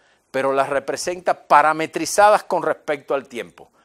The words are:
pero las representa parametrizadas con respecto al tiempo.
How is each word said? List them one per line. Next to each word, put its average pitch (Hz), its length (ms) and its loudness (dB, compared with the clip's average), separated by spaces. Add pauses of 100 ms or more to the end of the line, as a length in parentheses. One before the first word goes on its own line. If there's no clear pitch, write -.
(300)
pero 135 240 -2
las 135 160 0
representa 170 760 -4
parametrizadas 160 1000 2
con 170 180 -4
respecto 147 500 -6
al 135 160 -4
tiempo. 101 420 -14 (140)